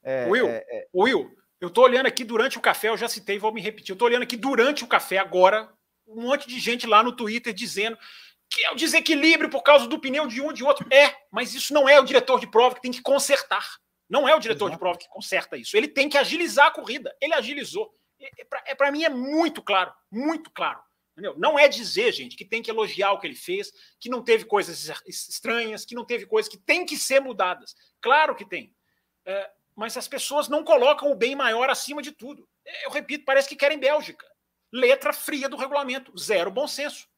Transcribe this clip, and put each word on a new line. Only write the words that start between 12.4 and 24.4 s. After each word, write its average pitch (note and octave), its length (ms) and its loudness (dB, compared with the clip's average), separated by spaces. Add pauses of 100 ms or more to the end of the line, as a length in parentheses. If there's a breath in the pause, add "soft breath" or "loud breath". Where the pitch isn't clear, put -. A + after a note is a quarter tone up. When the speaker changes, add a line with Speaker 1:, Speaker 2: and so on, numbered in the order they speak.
Speaker 2:
prova B3 280 4
que - 60 -18
tem B3 100 -6
que B3 100 -10
consertar. C4 760 -2 (300)
Não C4 220 0
é D#4 60 8
o D4+ 40 0
diretor G#3 260 -4
de E3 80 -4
Speaker 1:
Exato. E3+ 60 -14
Speaker 2:
prova F3 200 -2
que - 100 -20
conserta F3 480 -8
isso. A#2+ 180 -10
Ele B3+ 120 2
tem C#4 200 0
que C#4+ 100 0
agilizar C#4+ 500 4
a D#4 40 4
corrida. B3+ 480 -10
Ele D#4 140 -2
agilizou. A#3 560 -6 (320)
É, - 200 -20
é - 40 -20
pra, - 220 -10
é, C#4 80 -8
pra C#4 160 2
mim D4+ 120 -4
é D#4+ 60 2
muito D4 540 -2
claro, F#3+ 280 0 (200)
muito D#4 400 -6
claro. - 280 -6 (340)
Entendeu? F3 240 -10
Não C#4+ 200 2
é C#4+ 100 8
dizer, G#3+ 440 -2
gente, B2+ 240 -12
que G3 100 -18
tem A3+ 160 -8
que A3+ 80 -10
elogiar G3+ 440 -2
o G3 60 -4
que F#3+ 60 -12
ele C#3 100 -10
fez, F#3+ 360 -8 (280 soft breath)
que A3+ 100 -14
não B3 120 -6
teve A3+ 240 2